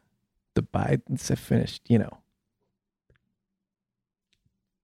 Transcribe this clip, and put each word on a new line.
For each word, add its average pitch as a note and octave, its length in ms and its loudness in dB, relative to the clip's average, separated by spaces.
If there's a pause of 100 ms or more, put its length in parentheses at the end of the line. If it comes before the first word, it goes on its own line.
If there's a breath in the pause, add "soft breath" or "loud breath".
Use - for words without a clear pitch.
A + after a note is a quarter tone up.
(560)
the A2+ 80 2
Bidens B2+ 680 -2
have C3 100 0
finished, - 480 -2
you A#2 120 6
know, - 180 -4 (2750)